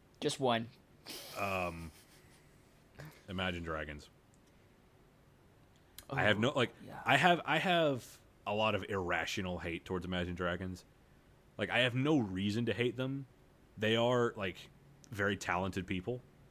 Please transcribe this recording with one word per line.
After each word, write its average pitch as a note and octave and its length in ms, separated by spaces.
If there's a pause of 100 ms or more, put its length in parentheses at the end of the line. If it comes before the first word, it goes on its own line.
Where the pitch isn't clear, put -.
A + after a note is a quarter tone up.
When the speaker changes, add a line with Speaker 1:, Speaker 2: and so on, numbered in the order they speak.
(200)
Speaker 1:
Just - 200
one. A#2 280 (720)
Speaker 2:
Um, F2 500 (1400)
Imagine F#2 340
Dragons. D#2 460 (2000)
I F2+ 140
have G#2 140
no, A#2+ 140
Speaker 1:
Oh, C#3+ 80
Speaker 2:
like, A#2 120 (140)
Speaker 1:
yeah. - 80 (120)
Speaker 2:
I C3+ 120
have, E3+ 280
I D3 120
have D#3+ 480 (400)
a G#2 80
lot G#2+ 220
of G2 140
irrational F2+ 680
hate E2+ 280
towards F2+ 200
Imagine F2+ 300
Dragons. F2+ 500 (720)
Like, G2+ 140
I A2+ 80
have B2 160
no C#3+ 240
reason G2+ 480
to G#2+ 60
hate A#2+ 240
them. C3+ 280 (520)
They A2 180
are, A#2+ 400
like, G2 220 (540)
very G2+ 260
talented F#2 500
people. G#2 340 (280)